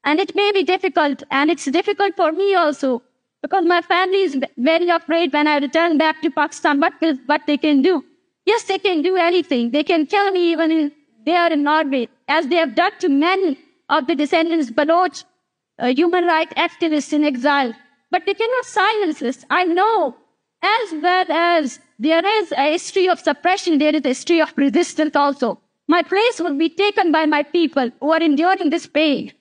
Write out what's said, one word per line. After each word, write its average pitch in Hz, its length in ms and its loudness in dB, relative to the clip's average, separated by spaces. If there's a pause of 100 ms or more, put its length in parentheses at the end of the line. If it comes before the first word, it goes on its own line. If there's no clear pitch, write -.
And 302 140 0
it 370 160 -4
may 403 180 0
be 392 120 0
difficult, 320 640 0
and 285 200 2
it's 330 160 -2
difficult 381 500 -2
for 320 160 0
me 392 220 0
also, 277 480 0 (380)
because 349 240 -2
my 349 160 2
family 370 420 0
is 294 120 -2
ve-, 262 120 -2 (100)
very 330 320 0
afraid 330 440 0
when 294 140 2
I 302 120 2
return 320 400 0
back 311 240 0
to 311 80 -2
Pakistan, 294 500 -2
what 330 200 0
will, 311 160 0 (100)
what 302 200 0
they 294 100 0
can 294 260 2
do. 359 220 0 (400)
Yes, 427 180 0
they 392 160 -4
can 349 240 0
do 370 140 0
anything. 330 560 0
They 294 100 0
can 311 240 0
kill 403 240 0
me 349 220 0
even 320 180 0
in, 311 220 0 (320)
there 339 280 2
in 294 120 0
Norway, 285 440 0 (200)
as 302 180 0
they 277 80 -2
have 320 220 0
done 339 240 0
to 370 80 0
many 320 500 0 (300)
of 294 180 0
the 339 80 0
descendants 320 560 0
Baloch, 330 540 0 (560)
uh, 247 80 -2
human 349 360 2
rights 320 300 0
activists 320 580 -2
in 302 120 2
exile. 269 500 0 (380)
But 349 120 -2
they 392 100 -2
cannot 494 300 -2
silence 403 560 -2
us. 262 300 -6
I 359 140 2
know. 359 520 0 (460)
As 403 400 -2
well 370 260 0
as 330 520 0 (180)
there 320 260 0
is 415 280 0
a 277 180 0
history 370 380 0
of 349 100 0
suppression, 339 600 0
there 302 180 2
is 294 80 -2
a 277 40 0
history 320 320 0
of 302 160 0
resistance 302 600 0
also. 277 440 0 (280)
My 339 140 2
place 427 360 0
will 330 180 -4
be 320 120 0
taken 392 420 0
by 311 160 2
my 302 160 0
people 285 480 0 (100)
who 294 120 0
are 320 100 2
enduring 330 480 2
this 330 160 -4
pain. 294 540 0